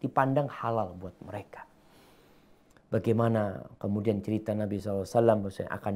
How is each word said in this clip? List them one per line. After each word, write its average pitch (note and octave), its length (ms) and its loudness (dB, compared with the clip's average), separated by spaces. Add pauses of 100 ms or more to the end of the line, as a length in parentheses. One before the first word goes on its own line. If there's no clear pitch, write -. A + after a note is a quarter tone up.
dipandang C3+ 480 2
halal A2 480 -2
buat F#2 240 -12
mereka. - 480 -14 (1200)
Bagaimana A2+ 720 2 (160)
kemudian G2+ 480 0
cerita G#2+ 320 -2
Nabi G#2 240 -2
sallallahu G2 240 -4
alaihi - 120 -2
wasallam A2+ 280 8
bahwasanya - 280 -6
akan G2+ 240 -4